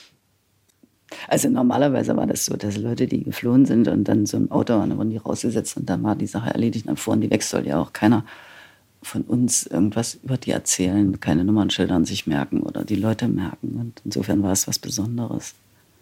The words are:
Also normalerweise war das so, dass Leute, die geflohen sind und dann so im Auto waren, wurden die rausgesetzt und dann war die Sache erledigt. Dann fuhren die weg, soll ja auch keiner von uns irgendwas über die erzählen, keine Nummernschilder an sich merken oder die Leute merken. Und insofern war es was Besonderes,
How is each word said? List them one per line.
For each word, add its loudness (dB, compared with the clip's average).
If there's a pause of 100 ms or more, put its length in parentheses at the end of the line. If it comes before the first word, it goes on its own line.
(1300)
Also 2
normalerweise 2
war 0
das -2
so, -2
dass -4
Leute, -2
die -2
geflohen 4
sind 4
und 2
dann 2
so -2
im 0
Auto 2
waren, 0
wurden -2
die -4
rausgesetzt -4
und -4
dann -2
war 0
die -4
Sache -4
erledigt. 0
Dann -2
fuhren 0
die 0
weg, 2
soll -2
ja 0
auch -4
keiner 4 (760)
von -6
uns 0
irgendwas -2
über -2
die -4
erzählen, 2
keine 2
Nummernschilder 2
an 4
sich -6
merken -2
oder -6
die -4
Leute 0
merken. -4
Und -10
insofern 0
war 0
es 0
was -2
Besonderes, -6 (460)